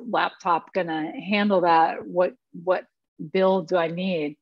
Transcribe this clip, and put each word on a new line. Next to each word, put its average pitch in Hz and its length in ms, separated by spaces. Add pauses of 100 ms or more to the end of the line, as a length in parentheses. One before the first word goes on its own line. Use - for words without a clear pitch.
laptop 175 640
gonna 160 380 (100)
handle 202 420
that? 165 440
What, 180 280 (180)
what 175 320 (480)
build 190 340
do 185 100
I 165 120
need? 170 540